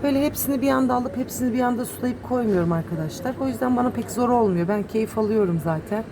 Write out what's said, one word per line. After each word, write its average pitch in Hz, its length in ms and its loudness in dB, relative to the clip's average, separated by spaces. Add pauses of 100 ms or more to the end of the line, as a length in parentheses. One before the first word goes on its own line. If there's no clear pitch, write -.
böyle 277 220 2
hepsini 277 360 -2
bir 277 80 2
anda 262 240 2
alıp 247 240 -2
hepsini 254 360 -2
bir 254 80 0
anda 247 240 0
sulayıp 247 380 -6
koymuyorum 208 480 2
arkadaşlar. 165 680 -4
O 269 60 0
yüzden 254 300 0
bana 247 120 2
pek 240 220 -6
zor 240 180 0
olmuyor. 196 380 4
Ben 208 160 0
keyif 220 340 -2
alıyorum 208 460 2
zaten. 170 480 -2